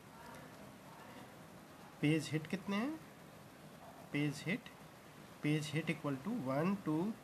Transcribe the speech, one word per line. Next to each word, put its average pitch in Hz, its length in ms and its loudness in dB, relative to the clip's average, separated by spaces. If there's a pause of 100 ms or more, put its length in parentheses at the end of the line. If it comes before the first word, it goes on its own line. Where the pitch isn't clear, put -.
(2000)
पेज 151 320 6
हिट 156 140 2
कितने 196 300 0
हैं, 269 180 2 (1160)
पेज 147 340 4
हिट, 190 220 0 (760)
पेज 151 320 6
हिट 160 160 4
equal 143 340 2
to 208 80 2 (120)
वन, 151 300 6 (100)
टू, 156 180 6 (220)